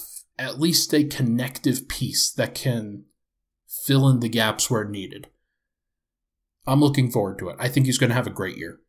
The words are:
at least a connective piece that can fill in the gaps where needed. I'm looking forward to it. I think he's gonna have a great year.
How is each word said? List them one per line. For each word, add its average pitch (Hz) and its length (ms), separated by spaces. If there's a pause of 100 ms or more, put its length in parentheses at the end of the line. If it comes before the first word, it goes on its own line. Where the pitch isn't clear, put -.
(380)
at 131 220
least 165 340
a 151 100
connective 127 840
piece - 420
that - 240
can 107 500 (800)
fill 135 240
in 131 120
the 117 80
gaps 110 420
where 110 140
needed. 101 440 (1400)
I'm 135 140
looking 135 300
forward 101 300
to 92 80
it. 82 100
I 127 100
think 127 180
he's 127 120
gonna 117 160
have 120 120
a 101 40
great 92 260
year. - 320